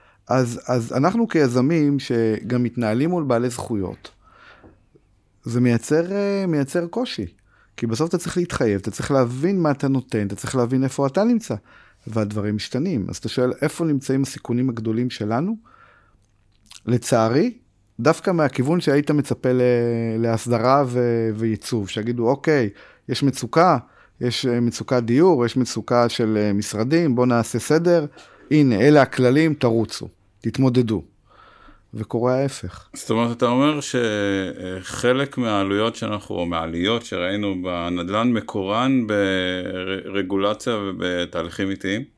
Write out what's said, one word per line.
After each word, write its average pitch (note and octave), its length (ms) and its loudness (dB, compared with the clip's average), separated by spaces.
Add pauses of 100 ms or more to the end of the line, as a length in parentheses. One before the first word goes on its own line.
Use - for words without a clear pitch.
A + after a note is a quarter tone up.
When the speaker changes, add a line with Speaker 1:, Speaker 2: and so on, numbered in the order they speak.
(280)
Speaker 1:
אז, A#2+ 380 0
אז A#2+ 260 -2
אנחנו F#3+ 360 2
כיזמים C#3+ 680 2
שגם A#2 640 0
מתנהלים A#2+ 480 0
מול F3 140 -2
בעלי B2 260 0
זכויות, - 600 -6 (1300)
זה A#2+ 160 -2
מייצר, D3 520 2
אה, G3+ 360 -2
מייצר D#3+ 380 0
קושי. E3+ 400 -6 (500)
כי A#2+ 100 -4
בסוף A#2 220 -2
אתה F3 100 -2
צריך - 180 -6
להתחייב, A#2+ 440 0
אתה G#2+ 100 -8
צריך - 200 -6
להבין C#3 500 0
מה D3+ 100 2
אתה C#3 180 -2
נותן, A#2+ 380 0
אתה G2 100 -6
צריך - 200 -6
להבין C3 280 2
איפה C3+ 220 -2
אתה D#3+ 180 0
נמצא. A3+ 300 0 (520)
והדברים G#2+ 500 -2
משתנים. B2 520 -4
אז - 80 -8
אתה - 120 -8
שואל, B2 240 0 (100)
איפה E3+ 220 -4
נמצאים C3+ 380 0
הסיכונים B2 460 -4
הגדולים A2+ 420 -2
שלנו? B2 460 -4 (1300)
לצערי, B2 680 2 (460)
דווקא D#3 300 2
מהכיוון D#3 500 0
שהיית D3 300 2
מצפה C3+ 420 0
ל-, B2+ 100 2 (560)
להסדרה A#2 680 2
ו-, A#2+ 480 0
וייצוב, A2 540 -2
שיגידו, A#2 400 -2
"אוקיי, C#3 400 2 (400)
יש B2+ 140 -2
מצוקה, C#3+ 560 2 (420)
יש, B2 260 -2
אה, A#2+ 140 2
מצוקת A#2+ 420 0
דיור, B2+ 440 4
יש A2+ 100 -2
מצוקה A#2+ 520 2
של, A2 320 0
אה, G#2 120 2
משרדים, A#2+ 640 0
בוא B2 120 2
נעשה A#2+ 320 2
סדר, E3 480 2 (440)
הנה, C3+ 300 6
אלה C#3+ 220 8
הכללים, C3+ 520 4
תרוצו, A2+ 540 0 (320)
תתמודדו." A#2+ 640 2 (920)
וקורה A#2 400 -2
ההפך. C3+ 600 -6
Speaker 2:
זאת - 160 -10
אומרת, A#2 260 0
אתה B2 100 0
אומר C#3+ 340 2
ש-, - 160 -6
אה, G2 840 -2
חלק B2+ 580 -2
מהעלויות G#2+ 580 0
שאנחנו, G#2 400 -6
או F2 100 -2
מהעליות F2 580 -2
שראינו F#2+ 580 -4
בנדל"ן, F2+ 720 -2
מקורן A2+ 720 -2
ברגולציה F#2+ 1700 -2
ובתהליכים F2+ 920 -4
איטיים? G2 340 -4 (140)